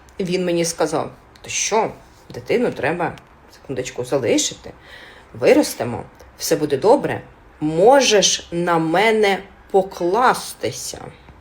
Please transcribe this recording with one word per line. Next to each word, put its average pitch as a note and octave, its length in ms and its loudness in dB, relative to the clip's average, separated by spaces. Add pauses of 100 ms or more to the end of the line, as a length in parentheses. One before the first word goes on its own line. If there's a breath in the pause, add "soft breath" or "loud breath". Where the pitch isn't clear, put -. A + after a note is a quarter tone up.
(200)
він F3+ 260 -2
мені E3+ 200 0
сказав: D3+ 460 -4 (300)
«Ти - 80 -18
що, - 420 -2 (420)
дитину F#3 380 -2
треба, D#3 440 -4 (360)
секундочку, B2+ 540 -10
залишити, - 680 -2 (600 loud breath)
виростемо, B2 720 2 (340)
все - 180 -2
буде D3 220 -2
добре, D#3+ 440 2 (380)
можеш G3 920 4
на E3+ 260 0
мене G3 640 2 (320)
покластися». F#3+ 1300 -2 (400)